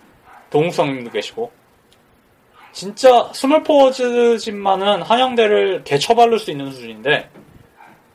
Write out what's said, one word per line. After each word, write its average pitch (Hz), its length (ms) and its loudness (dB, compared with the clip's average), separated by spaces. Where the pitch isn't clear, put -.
동욱성 156 380 0
님도 123 220 -8
계시고 110 400 -8
진짜 233 600 2
스몰 302 300 0
포워드진만은 233 1400 0
한양대를 208 840 0
개처발릴 226 540 2
수 190 120 -10
있는 139 220 -10
수준인데 117 580 -6